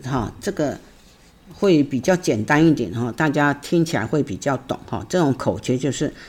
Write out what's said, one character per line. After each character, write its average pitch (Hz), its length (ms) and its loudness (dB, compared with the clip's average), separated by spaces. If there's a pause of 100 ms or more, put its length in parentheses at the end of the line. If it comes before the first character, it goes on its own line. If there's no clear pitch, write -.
哈， 127 360 -4
这 202 140 -6
个 143 260 -4 (760)
会 175 280 4
比 139 160 -2
较 185 160 2
简 131 300 0
单 151 220 4
一 156 80 6
点 104 180 -2
哈， 120 240 -4
大 156 140 0
家 147 240 2
听 170 280 0
起 160 140 -2
来 107 80 -2
会 143 180 0
比 95 140 -8
较 139 220 -4
懂 - 280 -8
哈。 107 220 -8
这 180 100 -2
种 147 140 2
口 101 260 -4
诀 127 200 -2
就 143 120 -2
是： 139 220 -4 (160)